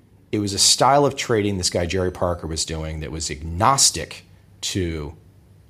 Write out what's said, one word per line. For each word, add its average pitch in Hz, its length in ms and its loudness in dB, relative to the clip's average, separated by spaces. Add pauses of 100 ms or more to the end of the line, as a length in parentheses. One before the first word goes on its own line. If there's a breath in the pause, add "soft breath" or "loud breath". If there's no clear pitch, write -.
(320)
it 107 80 0
was 101 140 -2
a 98 60 -4
style 143 460 6
of 135 120 0
trading 104 400 0
this 90 120 -2
guy 87 160 0
Jerry 90 260 0
Parker 87 360 -2
was 80 160 -4
doing 78 380 -6
that 65 100 -8
was 78 180 -6
agnostic 82 960 0 (360 soft breath)
to, 82 540 -4 (540)